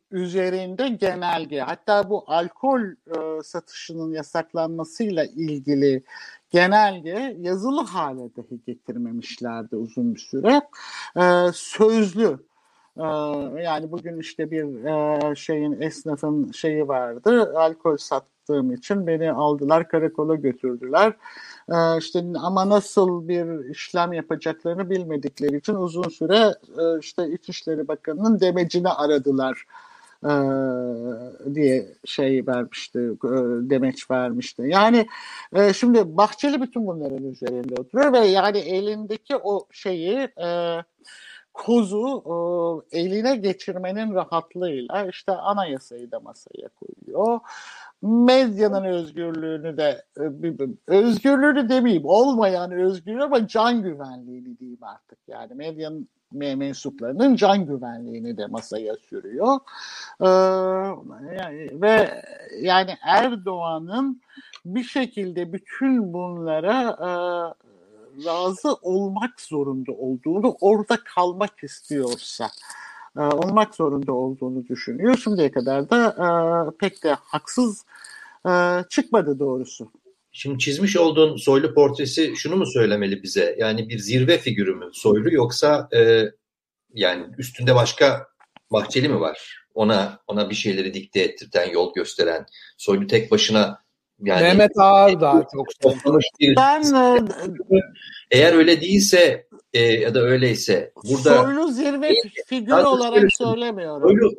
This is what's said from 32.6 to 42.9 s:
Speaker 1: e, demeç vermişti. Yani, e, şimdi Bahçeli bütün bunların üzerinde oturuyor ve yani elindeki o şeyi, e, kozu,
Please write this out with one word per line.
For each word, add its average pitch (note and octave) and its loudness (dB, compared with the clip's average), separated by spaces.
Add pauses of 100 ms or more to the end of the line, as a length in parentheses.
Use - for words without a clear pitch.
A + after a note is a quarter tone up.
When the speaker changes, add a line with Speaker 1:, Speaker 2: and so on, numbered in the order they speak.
Speaker 1:
e, A#2 -2 (400)
demeç C3 -2
vermişti. B2 -4
Yani, A3 4 (460)
e, G3 4
şimdi G#3 2
Bahçeli B3+ 0
bütün A#3+ -6
bunların C#3+ -6
üzerinde B2 -8
oturuyor C4 0
ve B3 6
yani G3 4
elindeki G#3 -6
o G3 -4
şeyi, G3 -6 (140)
e, E3+ -4 (760)
kozu, A3+ -2 (720)